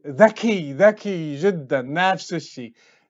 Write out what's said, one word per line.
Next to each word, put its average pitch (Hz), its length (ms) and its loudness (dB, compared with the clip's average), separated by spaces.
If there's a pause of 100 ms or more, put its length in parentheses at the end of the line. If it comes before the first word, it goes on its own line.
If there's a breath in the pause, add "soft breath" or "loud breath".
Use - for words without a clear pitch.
ذكي، 190 680 2
ذكي 185 640 0
جدا، 151 460 -2
نفس 175 520 -2
الشيء. 127 380 -10 (380 soft breath)